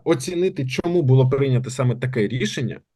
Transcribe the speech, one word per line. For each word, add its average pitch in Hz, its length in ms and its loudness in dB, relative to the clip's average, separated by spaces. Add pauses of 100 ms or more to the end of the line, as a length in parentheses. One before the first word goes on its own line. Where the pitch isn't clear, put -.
оцінити, 170 600 -2
чому 170 360 0
було 131 260 6
прийнято 131 420 0
саме 123 260 0
таке 123 320 -2
рішення, 127 520 -4 (160)